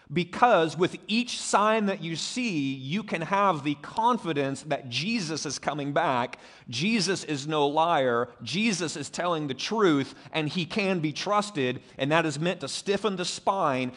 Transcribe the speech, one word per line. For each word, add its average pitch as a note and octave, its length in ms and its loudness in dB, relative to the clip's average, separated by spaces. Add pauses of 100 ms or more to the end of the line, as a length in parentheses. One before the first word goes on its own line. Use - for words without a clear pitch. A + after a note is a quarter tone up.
(140)
because E3+ 640 4
with F3+ 200 2 (100)
each A#3+ 340 -2
sign G#3+ 460 2
that F3+ 160 -2
you E3 120 -4
see, D3+ 600 -2
you C3+ 260 -4
can G3+ 220 -6
have F#3 400 0
the D3 180 0
confidence D#3+ 800 0
that C#3+ 260 -4
Jesus D#3 600 -4
is C3 100 -6
coming C#3+ 360 -4
back, C#3 440 0 (320)
Jesus F#3 540 0
is C#3+ 240 -6
no D#3 180 4
liar, C#3+ 640 4 (140)
Jesus F3 520 0
is C#3+ 140 -8
telling E3 380 -2
the C3 80 -4
truth, F3 580 2 (180)
and D#3 160 -2
he E3+ 160 -2
can F#3+ 360 0
be D3+ 120 0
trusted, D#3 720 0 (160)
and C#3 140 0
that E3 120 4
is D3 160 -2
meant F3 200 -2
to C3+ 80 -8
stiffen G3 480 -2
the F3+ 100 -4
spine D3 720 0